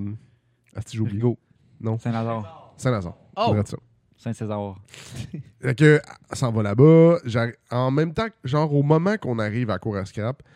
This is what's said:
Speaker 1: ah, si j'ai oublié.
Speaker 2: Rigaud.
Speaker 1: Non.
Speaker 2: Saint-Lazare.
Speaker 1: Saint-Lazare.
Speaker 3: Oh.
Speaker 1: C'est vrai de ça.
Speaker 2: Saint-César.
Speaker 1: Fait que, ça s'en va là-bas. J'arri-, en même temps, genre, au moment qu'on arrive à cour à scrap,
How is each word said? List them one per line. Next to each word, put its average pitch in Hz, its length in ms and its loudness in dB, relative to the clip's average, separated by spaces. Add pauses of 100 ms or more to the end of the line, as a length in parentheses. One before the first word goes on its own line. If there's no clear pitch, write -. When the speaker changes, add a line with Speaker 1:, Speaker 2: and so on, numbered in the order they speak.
(760)
Speaker 1:
ah, 107 120 -10
si - 100 -14
j'ai 110 60 -2
oublié. 104 160 -4
Speaker 2:
Rigaud. 117 200 -2 (400)
Speaker 1:
Non. 110 200 -4
Speaker 2:
Saint-Lazare. 113 800 -8
Speaker 1:
Saint-Lazare. 101 400 -4 (180)
Speaker 3:
Oh. 202 120 -2
Speaker 1:
C'est - 40 2
vrai 104 120 2
de - 40 -10
ça. - 80 -12 (440)
Speaker 2:
Saint-César. 104 540 -8 (880)
Speaker 1:
Fait 127 160 -2
que, 151 220 6 (300)
ça - 40 -12
s'en 123 160 -2
va 110 140 0
là-bas. 160 600 6
J'arri-, 117 280 -2 (180)
en 127 220 -2
même 156 200 -2
temps, 220 140 -4 (160)
genre, 147 320 -2
au 143 80 4
moment 160 340 2
qu'on 123 220 -4
arrive 107 320 -2
à 92 80 -2
cour 107 180 -6
à 95 100 -6
scrap, 110 360 -8 (140)